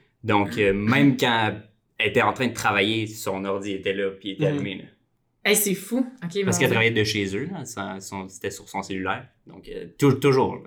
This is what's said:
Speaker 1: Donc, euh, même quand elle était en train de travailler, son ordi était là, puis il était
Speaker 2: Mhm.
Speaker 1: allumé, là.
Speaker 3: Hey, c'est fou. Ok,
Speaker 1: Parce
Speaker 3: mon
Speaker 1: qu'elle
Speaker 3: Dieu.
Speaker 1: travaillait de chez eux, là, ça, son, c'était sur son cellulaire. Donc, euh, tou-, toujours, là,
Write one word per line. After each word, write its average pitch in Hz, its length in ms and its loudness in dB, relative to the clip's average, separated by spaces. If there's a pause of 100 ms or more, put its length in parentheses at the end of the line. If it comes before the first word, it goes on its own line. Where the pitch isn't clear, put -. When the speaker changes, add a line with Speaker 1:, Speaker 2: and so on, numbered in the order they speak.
(240)
Speaker 1:
Donc, 104 340 0
euh, 101 140 4
même 123 440 4
quand 113 380 2 (440)
elle 107 100 2
était 113 140 2
en 107 100 2
train 127 160 0
de 110 60 -4
travailler, 107 520 2
son 98 380 -6
ordi 98 280 -4
était 95 220 -2
là, 98 160 -2
puis 95 200 -12
il - 20 -6
était 98 180 0
Speaker 2:
Mhm. 95 80 -2
Speaker 1:
allumé, 95 180 -4
là. - 80 -14 (580)
Speaker 3:
Hey, 202 140 4
c'est 202 180 0
fou. 233 260 -4
Ok, 254 60 0 (140)
Speaker 1:
Parce 175 160 -8
Speaker 3:
mon 196 80 -2
Speaker 1:
qu'elle 180 140 0
Speaker 3:
Dieu. 135 100 2
Speaker 1:
travaillait 113 220 4
de 113 140 2
chez 98 300 -2
eux, 131 160 -4
là, 165 140 -10
ça, 95 360 -10
son, 95 280 -10
c'était - 220 -8
sur - 180 -16
son 98 140 -8
cellulaire. 95 440 -6 (200)
Donc, - 240 -20
euh, 90 160 -12 (120)
tou-, 139 140 6
toujours, 123 440 4
là, - 100 -12